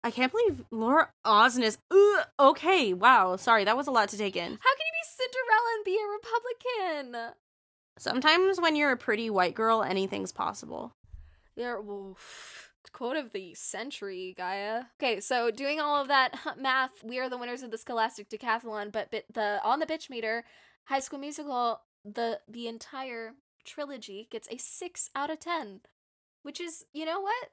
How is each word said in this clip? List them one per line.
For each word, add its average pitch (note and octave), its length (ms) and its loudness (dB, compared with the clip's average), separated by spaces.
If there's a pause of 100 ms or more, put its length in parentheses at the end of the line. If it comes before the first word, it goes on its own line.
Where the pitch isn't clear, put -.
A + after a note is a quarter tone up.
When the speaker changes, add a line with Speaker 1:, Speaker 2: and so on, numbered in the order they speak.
Speaker 1:
I A#3 100 -4
can't B3+ 200 0
believe G4 400 2
Laura A#3 380 2 (160)
Osnes. A3+ 520 6 (140)
Ugh, G4+ 340 8 (140)
okay, C#4+ 540 6
wow, F#3+ 420 6
sorry, G#3+ 300 4
that G#3+ 100 4
was C#4 120 -2
a C#4+ 40 -2
lot G#3+ 180 4
to G#3 80 -8
take G3 200 -2
in. E3+ 140 -4 (100)
Speaker 2:
How C5+ 140 6
can D5+ 100 -6
you E5 80 -4
be E5 160 -6
Cinderella A#4+ 640 0
and G#4+ 100 -6
be G4 160 0
a G#4 60 -4
Republican? G#4 1300 -4 (640)
Speaker 1:
Sometimes E4+ 640 4
when D#4+ 160 2
you're D4 140 4
a A#3+ 60 0
pretty A3 320 -2
white F#3 260 4
girl, A3+ 280 4
anything's F#3+ 480 -2
possible. - 600 -8 (640)
Speaker 2:
There, A#3+ 240 -8
well, G3 360 -12 (760)
quote C4 240 -6
of C4 160 -8
the F#3+ 220 -10
century, F#3+ 840 -10
Gaia. G3+ 460 -6 (200)
Okay, A3+ 160 0
so A#3+ 320 0
doing C#4 300 -4
all D4 200 2
of C4+ 60 -4
that C4 260 4 (140)
<laughs> - 100 -10
math, C4 460 -2
we B3 160 -8
are B3+ 100 -4
the B3 80 -8
winners A#3+ 240 -8
of A#3+ 100 -12
the A3+ 60 -8
Scholastic A3+ 520 -4
Decathlon, A3 640 -6
but, G#3+ 180 -6
but A3 220 -6
the, G#3 320 -2
on B3+ 140 2
the D#4+ 60 0
bitch D#4 240 -6
meter, A#3 360 -4 (420)
High C4+ 140 0
School C#4 180 -10
Musical, C#4 640 -4 (240)
the, A3+ 420 -4
the A#3 220 -12
entire A#3 640 -12 (320)
trilogy A#3 680 -12
gets A3 180 -10
a A#3+ 80 -8
six - 560 -8
out C#4+ 160 -4
of D#4 120 -6
ten, D#4 400 -6 (640)
which D4 180 -12
is, E4+ 320 -10
you D4+ 120 -8
know E4 140 -4
what? G#4+ 340 -6